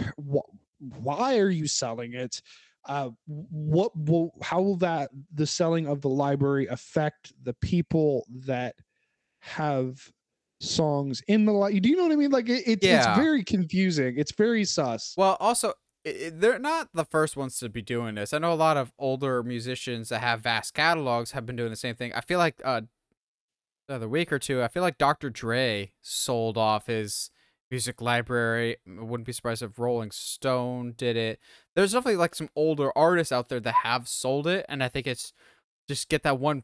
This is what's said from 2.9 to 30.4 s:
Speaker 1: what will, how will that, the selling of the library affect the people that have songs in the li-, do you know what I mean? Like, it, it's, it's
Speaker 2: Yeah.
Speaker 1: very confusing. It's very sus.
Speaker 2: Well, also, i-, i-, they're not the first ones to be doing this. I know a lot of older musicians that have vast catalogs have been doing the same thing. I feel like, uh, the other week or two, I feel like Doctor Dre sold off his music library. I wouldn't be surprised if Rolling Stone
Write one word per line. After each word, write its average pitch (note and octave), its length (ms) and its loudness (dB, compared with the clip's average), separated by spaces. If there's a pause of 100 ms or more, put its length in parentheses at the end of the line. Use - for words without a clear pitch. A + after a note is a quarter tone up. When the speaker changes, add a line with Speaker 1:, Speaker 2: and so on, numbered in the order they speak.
Speaker 1:
what D3+ 720 0
will, E3 340 2 (100)
how F3 200 0
will G3 160 2
that, E3 320 0 (240)
the D3+ 120 0
selling E3 420 0
of C#3+ 140 -2
the C#3+ 80 0
library C#3 580 2
affect - 680 -4 (100)
the B2 120 -4
people D#3 800 0
that B2+ 420 -6 (640)
have C3 600 -4 (640)
songs C#3+ 640 0
in G#3+ 180 6
the G#3+ 60 4
li-, G3+ 280 2
do G#3+ 100 4
you D#4 80 6
know F4+ 60 4
what E4 80 4
I D4+ 40 4
mean? C#4+ 160 4
Like, B3 180 2
it, B3 160 2
it's, - 20 -4
it's A3 160 4
Speaker 2:
Yeah. C#3 320 6
Speaker 1:
very D4 280 4
confusing. E3+ 720 2
It's D3 140 0
very A3 340 2
sus. B2 520 -4
Speaker 2:
Well, F#3+ 220 4
also, A3+ 340 0 (320)
i-, D#3 40 -6
i-, D3 240 -8
they're G#3 260 2
not D4+ 340 -2
the E3 120 0
first D#3 320 0
ones C3+ 220 -6
to A#2+ 100 -6
be A2+ 120 -8
doing A#2 340 -4
this. G#2 180 -4
I D3+ 60 2
know E3+ 140 2
a - 20 0
lot D#3 220 4
of B2+ 200 -2
older C3 460 0
musicians A#2+ 640 -6
that A2+ 120 -4
have A#2 200 2
vast A2+ 320 -2
catalogs C#3+ 580 0
have C3 140 -6
been B2 120 -8
doing A#2 120 -2
the A2 60 -8
same A#2 200 -6
thing. A#2+ 180 -8
I A#2+ 80 -4
feel F3 180 0
like, E3 240 2
uh, A#2+ 180 0 (1080)
the C#3 60 -8
other A2+ 140 -6
week D#3+ 240 -2
or C#3 60 0
two, B2+ 240 -2
I A#2 60 2
feel F3+ 140 -2
like F3 140 0
Doctor C#3+ 320 2
Dre A2+ 600 -2 (100)
sold A2+ 560 -2
off G#2+ 300 2
his A2 440 -4 (400)
music B2 300 -6
library. A#2 840 0
I F#2 180 -16
wouldn't A#2 240 -8
be B2+ 60 -6
surprised A2+ 280 -6
if A2 180 -10
Rolling A#2 320 -2
Stone B2 840 -4